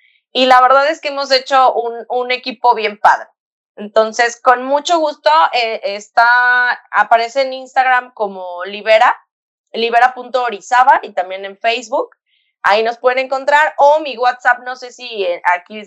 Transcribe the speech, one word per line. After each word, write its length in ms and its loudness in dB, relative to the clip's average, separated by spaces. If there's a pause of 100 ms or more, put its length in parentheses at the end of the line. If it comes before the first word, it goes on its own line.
(320)
y 140 2
la 140 6
verdad 280 4
es 120 -4
que 80 -8
hemos 240 -6
hecho 420 2
un, 340 -6
un 240 -4
equipo 420 0
bien 240 -6
padre. 280 2 (500)
Entonces, 640 -2
con 240 0
mucho 360 0
gusto, 300 -2 (220)
eh, 300 -4
está, 880 0 (220)
aparece 500 0
en 100 -4
Instagram 600 -2
como 500 -8
Libera, 520 0 (560)
libera 420 0
punto 300 -6
orizaba 580 0
y 100 -14
también 320 -8
en 140 -14
Facebook. 520 -6 (520)
Ahí 220 2
nos 140 -4
pueden 280 0
encontrar, 520 0
o 220 6
mi 160 -8
WhatsApp, 480 0
no 120 -10
sé 160 -18
si, 320 -8
eh, 180 -4 (140)
aquí 300 -12